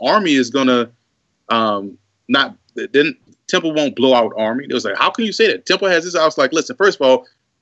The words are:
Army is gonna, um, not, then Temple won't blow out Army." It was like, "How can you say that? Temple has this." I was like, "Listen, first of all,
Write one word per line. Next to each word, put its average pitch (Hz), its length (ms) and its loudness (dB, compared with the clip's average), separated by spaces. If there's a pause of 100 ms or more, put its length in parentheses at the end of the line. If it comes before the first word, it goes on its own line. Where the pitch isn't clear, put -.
Army 165 320 2
is 127 160 2
gonna, 123 400 0 (600)
um, 104 480 -2 (300)
not, 127 280 -2 (200)
then 135 400 0 (320)
Temple 165 260 -2
won't 147 220 -2
blow 131 180 4
out 117 240 2
Army." 110 300 -4
It - 60 -6
was 110 120 -4
like, 98 120 -4
"How 170 140 0
can 226 140 -4
you 202 60 -4
say 220 160 2
that? - 180 -4
Temple 190 220 0
has 170 160 2
this." 175 120 -8
I 160 100 2
was 156 120 -2
like, 135 140 0
"Listen, 160 240 -4
first 190 240 0
of 139 60 0
all, 131 220 2 (340)